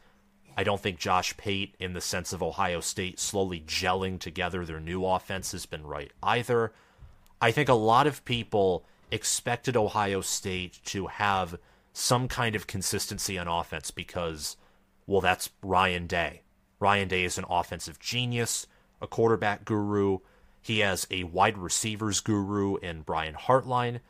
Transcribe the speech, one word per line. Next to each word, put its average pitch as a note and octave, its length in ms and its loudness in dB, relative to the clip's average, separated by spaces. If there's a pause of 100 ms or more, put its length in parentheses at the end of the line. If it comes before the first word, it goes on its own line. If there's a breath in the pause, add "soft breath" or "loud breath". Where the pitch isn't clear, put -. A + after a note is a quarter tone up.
(560 soft breath)
I G2 80 0
don't G2+ 160 0
think F#2 180 -4
Josh F#2 380 0
Pate, G2 420 -6
in F#2 140 -6
the F2 80 -6
sense F2+ 320 -4
of F2 100 -4
Ohio F2 380 -2
State - 400 -6
slowly F#2 460 -2
gelling F#2 520 0
together F2 460 -4
their D#2+ 160 -8
new F2+ 240 -4
offense, F#2 480 -2
has F2+ 140 -10
been D2+ 200 -12
right D2 260 -10 (100)
either. A#2 500 0 (680 soft breath)
I A#2 100 6
think C#3+ 180 2
a C3+ 60 10
lot A2+ 320 8
of C#3+ 180 -2
people G2+ 600 2 (260 soft breath)
expected - 640 -2
Ohio G2 460 2
State F#2 640 -4
to G2 220 -4
have F#2+ 500 0 (340 soft breath)
some B2+ 340 2
kind A#2 300 0
of G2 100 -6
consistency F#2+ 720 -4
on F2 100 -4
offense E2+ 420 -4
because, E2 640 -6 (500 soft breath)
well, F#2+ 140 4
that's F2+ 300 2 (120)
Ryan F#2 440 2
Day. E2 340 -2 (400)
Ryan G2+ 280 2
Day F2+ 160 0
is F2+ 140 -4
an F#2+ 100 -6
offensive F2 520 -4
genius, A#2+ 640 -2 (340 soft breath)
a - 60 -10
quarterback G#2+ 600 2
guru. G#2 520 2 (420 soft breath)
He A2 200 0
has F#2+ 300 2
a F#2 140 -4
wide F#2+ 340 4
receivers G#2 600 -2
guru G2+ 560 0
in E2 260 -6
Brian D#2+ 320 -2
Hartline. A#2+ 760 0